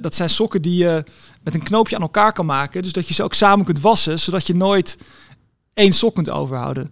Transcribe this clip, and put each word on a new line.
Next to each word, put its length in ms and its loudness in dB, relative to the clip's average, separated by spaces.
dat 140 -6
zijn 140 -2
sokken 340 0
die 140 0
je 280 2
met 120 -8
een 80 -4
knoopje 340 0
aan 60 -4
elkaar 300 2
kan 140 -2
maken, 360 -4
dus 100 -8
dat 160 -4
je 60 -4
ze 80 -2
ook 120 -4
samen 300 4
kunt 160 -2
wassen, 400 0
zodat 260 -4
je 80 0
nooit 440 0
één 180 6
sok 220 2
kunt 160 -4
overhouden. 600 -6